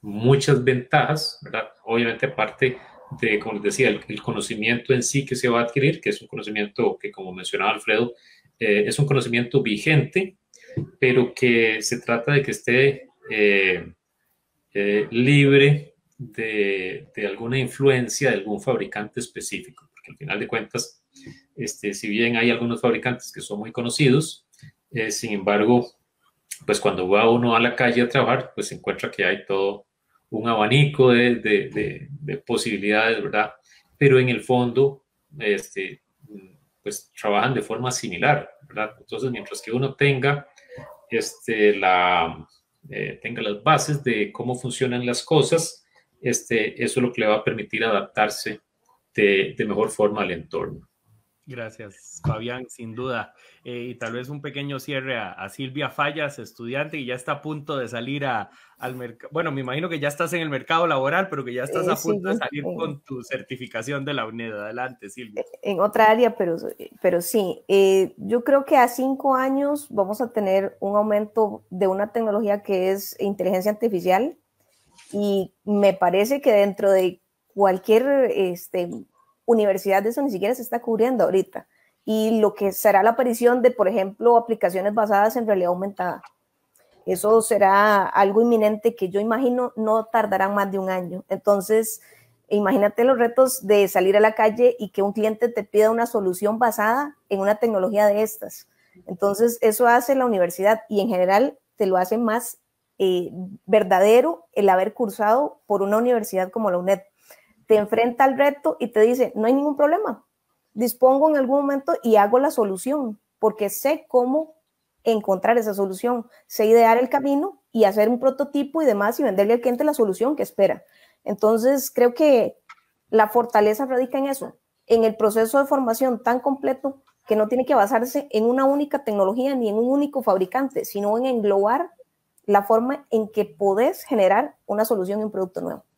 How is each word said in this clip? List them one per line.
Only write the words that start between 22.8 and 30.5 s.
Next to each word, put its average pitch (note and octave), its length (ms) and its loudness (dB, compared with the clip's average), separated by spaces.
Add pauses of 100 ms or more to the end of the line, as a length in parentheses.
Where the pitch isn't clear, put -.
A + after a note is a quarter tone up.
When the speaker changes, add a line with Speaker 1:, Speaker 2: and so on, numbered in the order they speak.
Speaker 1:
fabricantes A#2 520 -2
que G#2 80 -16
son G#2 180 -10
muy G#2+ 140 -12
conocidos, C#3 760 0 (460)
eh, A2 180 -4
sin A2 220 -6
embargo, G#2 540 2 (800)
pues G#2 120 0
cuando F#2 300 -2
va G#2+ 220 4
uno A#2+ 260 2
a A#2 40 4
la A#2+ 140 0
calle A#2+ 280 2
a A#2+ 60 0
trabajar, B2+ 460 0
pues - 140 -6
se - 60 -12
encuentra - 360 -6
que G2 140 -4
hay F#2+ 220 -2
todo G2 400 -4 (440)
un A2+ 160 -6
abanico B2+ 640 4